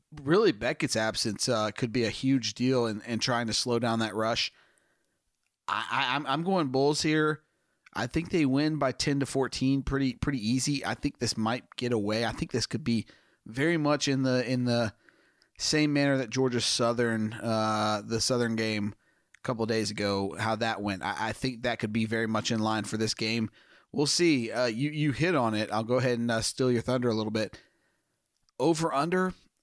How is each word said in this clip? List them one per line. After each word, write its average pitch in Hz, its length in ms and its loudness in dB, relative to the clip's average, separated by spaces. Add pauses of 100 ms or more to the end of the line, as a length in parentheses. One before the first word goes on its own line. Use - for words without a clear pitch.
(220)
really, 175 300 4
Beckett's 117 440 -2
absence, 110 520 -2
uh, 107 220 2
could 117 220 -4
be 117 120 2
a 104 60 0
huge 127 440 0
deal 123 320 2
in, 107 160 -2
in 113 160 -4
trying 120 280 0
to 107 60 -2
slow 117 260 0
down 117 200 0
that 110 160 -2
rush. 110 380 -2 (1160)
I, 101 220 -2
I, 127 260 0
I'm, 147 100 -4
I'm 139 160 0
going 175 260 0
Bulls 139 340 2
here. 156 400 2 (500)
I 113 140 -4
think 165 240 -4
they 165 160 2
win 147 300 2
by 135 160 0
ten 143 280 0
to 131 60 0
fourteen, 135 560 0
pretty, 135 320 -2
pretty 143 240 -2
easy. 127 480 0
I 107 80 -2
think - 240 -6
this - 180 -2
might 113 280 -2 (120)
get 123 160 -2
away. 110 320 0
I 107 80 -2
think - 200 -6
this 113 140 -2
could 120 180 -6
be 113 220 0 (400)
very 139 300 0
much 147 320 0
in 135 140 2
the, 127 280 2
in 127 140 0
the 120 280 0 (640)
same 151 340 2
manner 143 240 4
that 123 140 -2
Georgia 127 300 2
Southern, 117 720 0
uh, 107 720 0
the 113 160 -2
Southern 117 360 0
game 107 380 -2 (420)
a - 60 -20
couple 113 240 -2
days 110 240 0
ago, 101 480 -2
how 110 180 -2
that 110 240 -2
went. 101 220 -2
I, 95 160 -2
I 110 140 -2
think 123 300 -6
that 120 160 -2
could 107 140 -4
be 113 120 2
very 113 220 0
much 110 240 0
in 113 100 0
line 107 240 0
for 107 120 -6
this 110 180 0
game. 113 360 -2 (420)
We'll 147 140 0
see. 139 460 2
Uh, 123 140 0
you, 123 240 0
you 151 220 0
hit 170 220 0
on 117 200 2
it. 107 180 0
I'll 110 120 0
go 120 120 2
ahead 123 220 2
and, 117 120 0
uh, 113 100 2
steal 127 320 0
your 113 100 2
thunder 123 260 0
a 113 60 2
little 110 180 -2
bit. 107 280 -2 (1000)
Over 160 340 2
under, 180 400 0 (280)